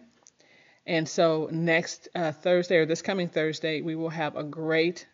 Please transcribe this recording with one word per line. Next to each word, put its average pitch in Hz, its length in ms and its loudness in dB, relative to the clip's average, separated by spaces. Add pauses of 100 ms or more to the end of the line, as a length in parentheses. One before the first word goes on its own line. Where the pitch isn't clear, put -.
(880)
And 160 200 0
so 160 440 2
next, 165 640 0
uh, 165 160 -2
Thursday, 180 460 2
or 160 100 6
this 165 160 -2
coming 185 260 -2
Thursday, 156 520 -2
we 160 140 -4
will 165 140 -4
have 156 260 -4
a 151 80 -6
great 160 720 0